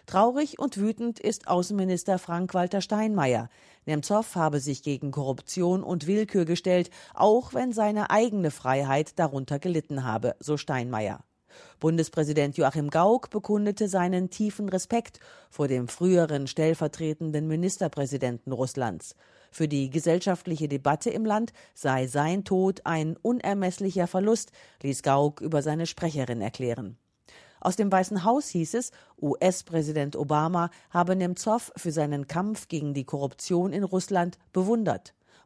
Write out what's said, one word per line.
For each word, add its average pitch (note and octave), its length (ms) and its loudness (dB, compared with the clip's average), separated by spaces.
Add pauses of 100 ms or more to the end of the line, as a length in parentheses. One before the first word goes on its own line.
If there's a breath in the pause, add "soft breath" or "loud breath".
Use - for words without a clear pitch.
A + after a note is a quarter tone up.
Traurig B3 520 2
und C4+ 200 -4
wütend A3+ 420 -2
ist - 260 -4
Außenminister F#3 720 0
Frank-Walter F3+ 600 -2
Steinmeier. F3 720 0 (360 soft breath)
Nemzow F3+ 480 0
habe D#3 240 2
sich C3+ 240 -4
gegen C#3+ 300 -4
Korruption F3 720 -2
und E3 240 -4
Willkür G3+ 360 0
gestellt, F3 460 0 (240 loud breath)
auch A3+ 400 4
wenn B3+ 160 0
seine G#3 400 0
eigene G#3 400 2
Freiheit C#3 640 0
darunter C#3 440 -2
gelitten D3+ 440 -2
habe, A#2 360 0
so D3 160 -2
Steinmeier. A#2+ 640 -4 (580 loud breath)
Bundespräsident D#3 800 0
Joachim D3 340 2
Gauck G3+ 400 4
bekundete G#3 580 0
seinen F3+ 420 0
tiefen G#3 380 -4
Respekt A#3 520 -4 (300 loud breath)
vor C#3+ 180 -2
dem B2+ 180 0
früheren D#3 600 2
stellvertretenden D#3 1000 -2
Ministerpräsidenten C#3+ 1080 -2
Russlands. A#2+ 600 -4 (360 soft breath)
Für D#3+ 160 -2
die C#3 220 -2
gesellschaftliche E3 800 0
Debatte C#3+ 400 0
im A3 160 -2
Land A3 300 0 (180 loud breath)
sei C3 340 0
sein D#3 380 0
Tod F#3+ 400 0
ein D#3+ 320 -2
unermesslicher G3 920 0
Verlust, G#3 460 0 (300 loud breath)
ließ C3+ 200 -2
Gauck C#3+ 380 4
über D#3 220 0
seine D#3 240 -2
Sprecherin B2+ 560 -4
erklären. A#2 560 -6 (600 loud breath)
Aus F#3 160 -2
dem G3+ 160 0
Weißen F#3 340 2
Haus B3+ 240 2
hieß E3 260 -2
es, B3 180 -4 (280 loud breath)
U-S-Präsident D3+ 960 0
Obama D#3+ 540 2 (200 loud breath)
habe F3 260 2
Nemzow F#3+ 600 -2
für E3+ 160 -4
seinen D3 360 -2
Kampf G3+ 400 -4
gegen D3 240 -4
die C#3 120 -4
Korruption E3+ 680 -2
in G3+ 120 -2
Russland F3+ 540 0 (140)
bewundert. F#3 640 0 (320 soft breath)